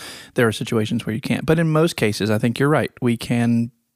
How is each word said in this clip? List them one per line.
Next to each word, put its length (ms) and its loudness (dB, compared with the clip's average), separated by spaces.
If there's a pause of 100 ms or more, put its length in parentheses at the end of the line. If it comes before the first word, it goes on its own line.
(340)
there 140 2
are 40 2
situations 540 -2
where 80 -4
you 60 -6
can't. 260 -4
But 140 2
in 100 0
most 260 2
cases, 320 0
I 100 2
think 200 0
you're 100 2
right. 220 2 (100)
We 160 0
can 540 0 (260)